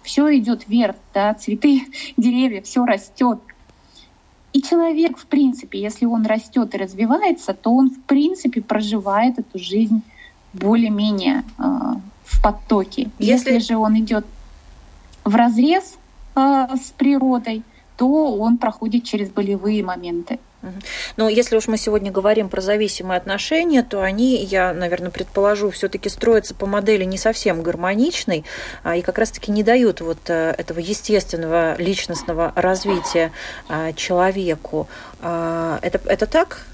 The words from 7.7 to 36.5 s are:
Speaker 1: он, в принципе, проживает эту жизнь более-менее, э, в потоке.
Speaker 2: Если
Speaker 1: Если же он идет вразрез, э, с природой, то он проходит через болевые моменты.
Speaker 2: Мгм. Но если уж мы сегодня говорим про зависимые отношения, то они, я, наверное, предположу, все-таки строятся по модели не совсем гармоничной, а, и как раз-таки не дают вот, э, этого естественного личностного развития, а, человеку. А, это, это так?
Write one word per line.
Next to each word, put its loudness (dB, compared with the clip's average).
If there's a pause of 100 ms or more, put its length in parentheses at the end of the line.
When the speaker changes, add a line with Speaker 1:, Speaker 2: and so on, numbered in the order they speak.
Speaker 1:
он, 6
в -6
принципе, 0
проживает 0
эту -10
жизнь 0 (520)
более-менее, 0 (160)
э, -4 (600)
в 2
потоке. 0 (100)
Speaker 2:
Если 2
Speaker 1:
Если 2
же 2
он 2
идет 0 (1000)
вразрез, 4 (380)
э, 4
с -6
природой, 2 (340)
то 2
он 2
проходит -2
через -4
болевые -2
моменты. -6 (220)
Speaker 2:
Мгм. -14 (380)
Но 2
если 2
уж 2
мы 0
сегодня -2
говорим 2
про -4
зависимые -2
отношения, 0
то -4
они, 0
я, 0
наверное, -4
предположу, 0
все-таки -4
строятся 2
по -6
модели 0
не -4
совсем -2
гармоничной, -2 (400)
а, -2
и 0
как -4
раз-таки -4
не 0
дают 4
вот, -8
э, 0
этого -8
естественного -2
личностного -4
развития, 0 (380)
а, -4
человеку. -2 (340)
А, -4
это, -2
это 0
так? -2